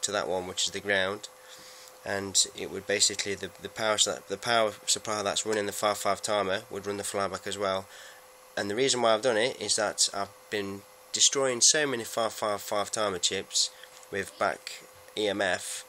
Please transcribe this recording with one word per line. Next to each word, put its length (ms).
to 100
that 180
one, 180
which 180
is 60
the 80
ground, 480
and 400
it 160
would 160
basically, 480
the, 140
the 60
power 300
su-, 160
the 80
power 340
supply 360
that's 240
running 200
the 80
five 240
five 240
timer 480
would 180
run 80
the 80
flyback 420
as 120
well. 280
And 140
the 60
reason 260
why 120
I've 80
done 140
it 260
is 140
that 380
I've 160
been 340
destroying 480
so 260
many 200
five 260
five 300
five 300
timer 260
chips 540
with 300
back 440
E 100
M 140
F. 480